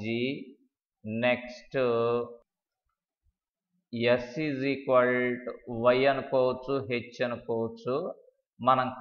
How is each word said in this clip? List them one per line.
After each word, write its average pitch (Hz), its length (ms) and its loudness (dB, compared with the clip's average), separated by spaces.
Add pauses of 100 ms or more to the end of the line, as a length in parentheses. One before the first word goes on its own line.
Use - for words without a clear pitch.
G. 113 120 -2 (1080)
Next 123 520 -4 (2500)
S - 40 -12 (200)
is 135 120 -4 (140)
equal 127 380 4 (320)
to - 80 -10 (400)
Y 127 80 4 (140)
అనుకోవచ్చు, 127 600 0 (300)
H - 140 -18 (100)
అనుకోవచ్చు. 117 680 -4 (760)
మనం 127 180 6 (140)